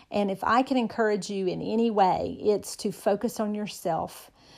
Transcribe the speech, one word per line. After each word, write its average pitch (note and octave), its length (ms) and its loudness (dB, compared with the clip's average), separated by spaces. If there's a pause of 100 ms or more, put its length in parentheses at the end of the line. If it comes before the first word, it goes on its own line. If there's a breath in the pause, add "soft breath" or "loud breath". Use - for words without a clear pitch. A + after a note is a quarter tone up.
(120)
And G#3 180 2
if F#3+ 140 -4
I A#3+ 200 4
can C4+ 120 0
encourage G#3+ 540 0
you G3 180 -2
in E3 140 -2
any A3 280 0
way, F3+ 520 2
it's - 360 0
to G3+ 140 -2
focus G3+ 480 0
on G#3 160 -2
yourself. F3+ 760 -6 (260 loud breath)